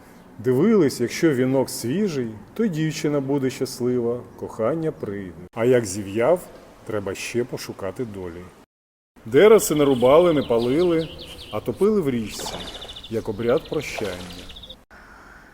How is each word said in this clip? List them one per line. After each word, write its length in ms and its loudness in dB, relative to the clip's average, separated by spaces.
Дивились, 600 4
якщо 320 0
вінок 360 2
свіжий, 600 -4
то 140 0
дівчина 520 -2
буде 300 0
щаслива, 720 -2
кохання 520 -4
прийде. 500 -10
А 120 0
як 200 4
зів'яв, 600 0
треба 300 -6
ще 280 -4
пошукати 640 -10
долі. 360 -12
Деревце 500 6
не 100 4
рубали, 480 6
не 100 2
палили, 680 2
а 80 -6
топили 420 2
в 80 0
річці, 460 -4
як 200 -6
обряд 400 0
прощання. 760 -8